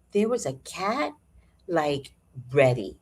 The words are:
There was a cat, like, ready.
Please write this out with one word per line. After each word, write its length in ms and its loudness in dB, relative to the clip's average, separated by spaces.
There 180 2
was 160 -2
a 80 -4
cat, 600 -4
like, 460 -2
ready. 500 2